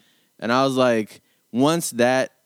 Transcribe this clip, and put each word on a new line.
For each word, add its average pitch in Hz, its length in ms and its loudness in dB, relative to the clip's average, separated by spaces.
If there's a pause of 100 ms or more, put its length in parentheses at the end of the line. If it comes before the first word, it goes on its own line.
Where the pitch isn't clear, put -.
(400)
And 113 120 -4
I 135 140 2
was 135 100 -2
like, 120 460 0 (320)
once 151 380 0
that 123 400 0 (140)